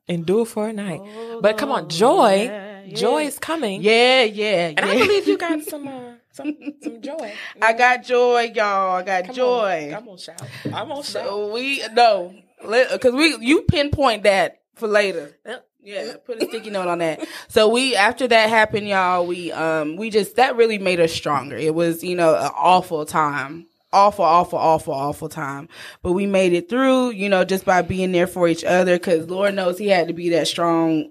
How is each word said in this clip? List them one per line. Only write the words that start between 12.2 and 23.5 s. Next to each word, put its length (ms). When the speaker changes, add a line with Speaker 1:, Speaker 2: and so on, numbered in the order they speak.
Speaker 2:
let, 380
'cause 120
we, 280
you 220
pinpoint 600
that 360
for 120
later. 480
Speaker 1:
Yep. 200
Speaker 2:
Yeah, 320
put 160
a 60
sticky 240
note 160
on 120
that. 260
So 220
we, 260
after 320
that 220
happened, 380
y'all, 380
we, 260
um, 460
we 120
just, 280
that 200
really 220
made 200
us 140
stronger. 420
It 200
was, 280
you 120
know, 200
an 200
awful 500
time. 640